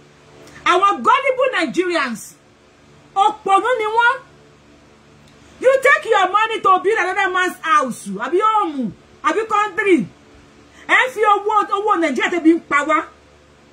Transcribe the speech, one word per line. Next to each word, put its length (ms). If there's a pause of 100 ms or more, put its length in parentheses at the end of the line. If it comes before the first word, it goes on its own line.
(640)
Àwọn 360
gullible 500
Nigerians. 720 (920)
Òpònú 640
ni 80
wọ́n. 300 (1500)
You 100 (100)
take 240
your 240
money 300
to 200
build 200
another 320
man's 280
house, 520
àbí 300
home, 500 (320)
àbí 240
country. 500 (840)
Ẹ 120
ń 160
fi 100
owó, 320 (160)
owó 260
Nàìjíríà 360
tẹ́bi 220
ń 140
pa 160
wá. 140 (760)